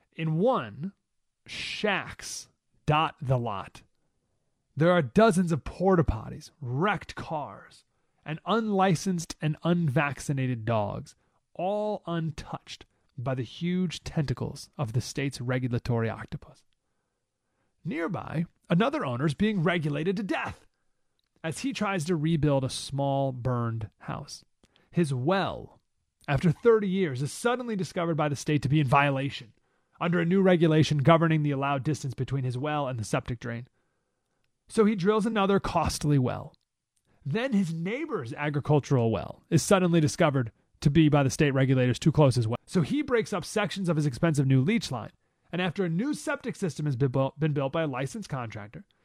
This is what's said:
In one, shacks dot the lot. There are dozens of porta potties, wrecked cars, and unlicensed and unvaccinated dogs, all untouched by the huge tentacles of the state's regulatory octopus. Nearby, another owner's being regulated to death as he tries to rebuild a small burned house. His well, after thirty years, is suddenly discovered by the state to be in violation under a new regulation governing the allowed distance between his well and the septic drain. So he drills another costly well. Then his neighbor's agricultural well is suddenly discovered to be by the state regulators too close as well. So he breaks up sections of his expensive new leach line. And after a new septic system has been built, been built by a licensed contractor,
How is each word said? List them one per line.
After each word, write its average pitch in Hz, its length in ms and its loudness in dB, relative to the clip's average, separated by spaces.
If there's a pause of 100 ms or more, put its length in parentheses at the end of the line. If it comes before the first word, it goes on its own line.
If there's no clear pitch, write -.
(160)
In 160 220 -2
one, 175 560 -2 (520)
shacks - 1040 -6 (400)
dot 151 340 2
the 131 160 2
lot. 107 460 -6 (920)
There 165 160 4
are 175 120 4
dozens 185 480 4
of 160 120 -2
porta 180 400 2
potties, 117 460 -4 (100)
wrecked 147 540 -4
cars, - 720 -10 (400)
and 156 200 -8
unlicensed 190 960 2
and 151 240 0
unvaccinated 139 1000 0
dogs, 107 480 -2 (400)
all 208 540 -4
untouched - 800 -8 (320)
by 131 180 -4
the 127 80 -4
huge 175 600 -4
tentacles - 760 -4
of 113 160 -4
the 123 80 0
state's 139 380 -6
regulatory 120 720 -2
octopus. - 540 -12 (1200)
Nearby, 202 600 -4 (220)
another 233 380 2
owner's 135 300 -2
being 208 260 0
regulated 160 560 0
to 226 60 -4
death - 420 -6 (800)
as 160 160 -6
he 269 120 -4
tries 196 320 -4
to 175 120 0
rebuild 147 500 2
a 123 40 -4
small 139 640 -2
burned 117 580 -4 (100)
house. - 440 -12 (480)
His 156 220 0
well, 127 640 -2 (480)
after 151 240 2
thirty 220 380 4
years, 175 320 -2
is 143 100 -4
suddenly 240 460 -2
discovered 170 380 -2
by 151 120 0
the 143 80 -2
state 151 280 0
to 127 60 -2
be 151 120 4
in 143 60 2
violation 135 680 0 (480)
under 175 180 0
a 170 60 0
new 185 160 4
regulation 160 560 6
governing 160 460 4
the 147 80 0
allowed 139 320 -2
distance 143 300 -4
between 135 300 -4
his 127 140 -4
well 147 300 -2
and 127 120 -6
the 110 40 -6
septic 127 360 -4
drain. 117 280 -8 (1000)
So - 160 2
he 214 120 4
drills 208 300 2
another 202 340 2
costly - 600 2
well. 104 340 -2 (720)
Then 226 280 -2
his 185 200 2
neighbor's 185 600 -6
agricultural 143 800 2
well 85 380 -6
is 165 140 4
suddenly 180 380 4
discovered 139 500 0 (300)
to - 80 2
be 156 200 6
by 143 140 4
the 131 60 2
state 143 220 2
regulators 131 460 4
too - 140 4
close 131 260 6
as 117 100 2
well. 117 180 -4
So - 160 0
he 285 200 0
breaks 247 320 -2
up 180 120 -6
sections 202 440 -2
of 170 60 0
his 147 100 0
expensive 147 400 2
new 135 160 6
leach 202 300 0
line. 113 200 -8 (400)
And 170 100 -4
after 185 240 -2
a 175 40 -2
new 214 240 -2
septic 285 420 -6
system 156 300 -4
has 143 120 0
been 131 120 2
built, 135 300 -2
been 151 140 0
built 135 180 -2
by 165 120 -2
a 156 40 -2
licensed 143 400 -8
contractor, 117 560 -10 (220)